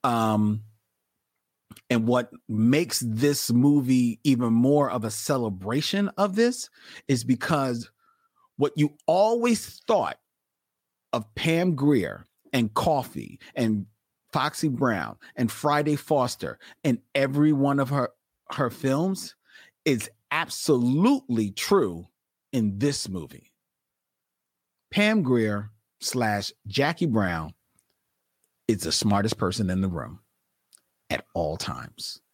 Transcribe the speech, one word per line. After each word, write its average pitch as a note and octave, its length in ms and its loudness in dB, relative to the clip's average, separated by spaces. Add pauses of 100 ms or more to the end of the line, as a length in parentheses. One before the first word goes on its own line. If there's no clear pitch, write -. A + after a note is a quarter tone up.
Um, A2 580 2 (1300)
and A2+ 160 2
what A#2+ 240 2 (180)
makes A#2 560 2
this B2 460 0
movie B2+ 720 4
even B2 300 2
more C3+ 360 4
of A2+ 160 -4
a A2 60 -4
celebration B2 1040 -2
of G3 200 0
this A#3+ 340 0 (380)
is A#2+ 160 0
because B2+ 680 -2 (680)
what C#3+ 200 0
you D3+ 200 0 (100)
always A3+ 840 2
thought C3 300 0 (960)
of A2 220 -6
Pam E3 400 0
Grier B2+ 500 0 (280)
and A#2 200 0
Coffy - 680 -4 (160)
and G#2+ 300 -2 (460)
Foxy D3+ 360 -2
Brown A2 480 -2 (180)
and A#2 160 0
Friday D3 460 0
Foster B2 640 -2 (240)
and B2 140 2 (180)
every C#3+ 360 4
one C#3 280 2
of C3 100 0
her, C#3 200 -2 (400)
her B2+ 200 -2
films D#3+ 640 -2 (500)
is B2+ 240 0 (220)
absolutely C#3 1200 0
true F#2+ 560 0 (460)
in G#2+ 260 -2
this C#3 300 -2
movie. E2+ 420 -12 (1400)
Pam G#3 300 2
Grier G#2+ 480 0 (300)
slash G#2+ 520 -2 (140)
Jackie D3 400 0
Brown F2+ 480 0 (1120)
is A2 140 0
the D#2+ 100 -4
smartest G2+ 460 0
person G2 320 -2
in F#2 100 0
the F#2+ 80 0
room D#2+ 320 -8 (880)
at C#2 140 -4 (100)
all E2 220 -4
times. - 640 -12 (140)